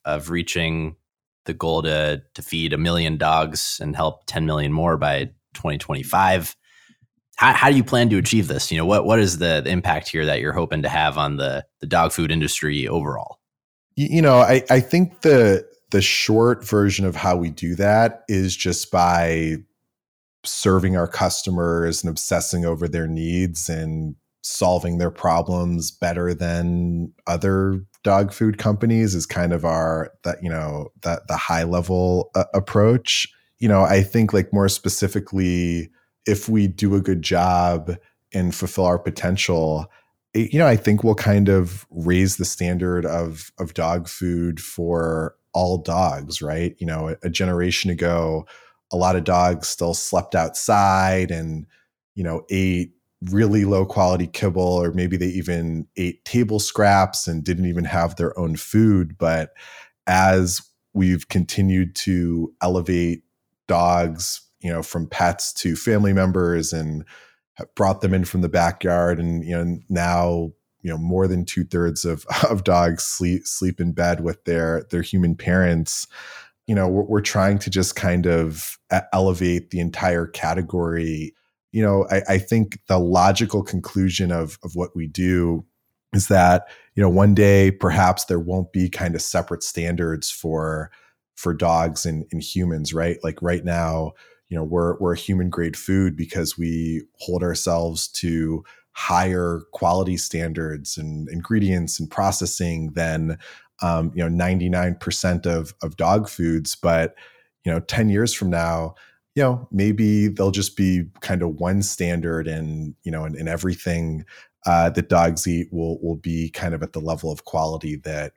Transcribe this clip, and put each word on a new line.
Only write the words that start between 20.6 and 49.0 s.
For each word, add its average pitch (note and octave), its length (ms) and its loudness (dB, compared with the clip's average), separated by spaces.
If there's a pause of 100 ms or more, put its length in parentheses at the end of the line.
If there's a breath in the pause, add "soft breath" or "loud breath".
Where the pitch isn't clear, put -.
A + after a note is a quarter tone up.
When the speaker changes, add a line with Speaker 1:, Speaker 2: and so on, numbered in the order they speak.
Speaker 2:
our E2+ 140 0
customers E2+ 920 -2
and E2+ 60 -2
obsessing E2+ 540 -2
over E2 240 -2
their D#2+ 200 -4
needs E2+ 600 -2
and D#2+ 480 -6 (280)
solving F2 540 0
their F2 140 0
problems F2 800 -2
better F2 420 -4
than E2+ 800 -2 (140)
other F#2+ 580 0 (180)
dog G2+ 300 2
food G#2+ 240 0
companies A2 580 2
is D#2+ 100 -2
kind F2 280 -2
of D#2+ 100 -2
our, D#2+ 480 0 (120)
that, E2+ 200 -6
you F2 60 -4
know, D2+ 400 -6 (140)
that E2+ 260 -4
the D#2+ 80 -2
high E2 260 -2
level, F2+ 720 0
uh, F#2 80 4 (100)
approach. G#2+ 720 2 (320 soft breath)
You A#2 100 2
know, F#2+ 140 6
I G2 180 6
think, G#2+ 320 2
like, F#2+ 180 2
more G2 160 4
specifically, F2+ 1200 -2 (360)
if G#2 240 0
we G#2 180 4
do G2 280 0
a G2 60 2
good F#2 200 0
job F2 720 0 (380 soft breath)
and F2+ 200 0
fulfill F#2 320 -2
our F2 140 2
potential, E2 880 -2 (440 soft breath)
it, A2 180 0
you D3 80 2
know, E3 80 6
I A#2+ 80 8
think G#2 280 2
we'll A2 120 6
kind G2+ 320 4
of F#2+ 420 2
raise F2+ 460 2
the F2+ 100 -4
standard F2+ 600 -2
of, D#2+ 520 -6
of E2+ 160 -8
dog E2 360 -2
food F2 500 -2
for E2 760 -2 (180)
all F2+ 240 2
dogs, D2+ 640 -2
right? D#2+ 380 -4
You E2+ 80 -6
know, D#2+ 220 -4
a, D#2+ 140 -6
a F2+ 60 -4
generation F2+ 600 -2
ago, E2 560 -2 (460 loud breath)
a F#2 60 -4
lot F2+ 180 2